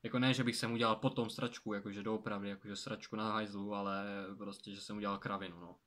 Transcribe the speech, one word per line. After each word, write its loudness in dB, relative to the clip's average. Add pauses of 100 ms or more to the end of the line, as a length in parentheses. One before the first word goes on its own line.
Jako 0
ne, 8
že 4
bych 4
sem 0
udělal 6
potom 2
sračku, -4
jakože -4
doopravdy, 0
jakože -6
sračku -6
na 0
hajzlu, -2
ale 0 (320)
prostě, -8
že -10
jsem -6
udělal 2
kravinu, -4
no. -12 (120)